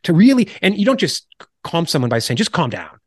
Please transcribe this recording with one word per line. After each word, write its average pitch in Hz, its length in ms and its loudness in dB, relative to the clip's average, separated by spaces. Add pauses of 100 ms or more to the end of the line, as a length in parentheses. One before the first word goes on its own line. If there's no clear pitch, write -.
to 175 100 -2
really, 240 360 4 (140)
and 202 140 0
you 202 80 0
don't 262 140 2
just - 300 -4 (340)
calm 170 240 -2
someone 127 220 -2
by 117 100 0
saying, 120 200 -4
"Just 214 120 -2
calm 151 180 -2
down" - 380 -12